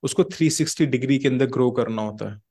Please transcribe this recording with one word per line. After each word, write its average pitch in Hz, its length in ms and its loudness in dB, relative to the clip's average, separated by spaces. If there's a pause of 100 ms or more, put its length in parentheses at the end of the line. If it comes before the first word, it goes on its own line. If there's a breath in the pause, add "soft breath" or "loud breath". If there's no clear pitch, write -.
उसको 165 200 2
three 160 260 2
sixty 156 360 0
degree 131 340 0
के 139 80 0
अंदर 131 180 2
ग्रो 127 260 2
करना 113 300 -2
होता 107 320 -8
है। 104 180 -18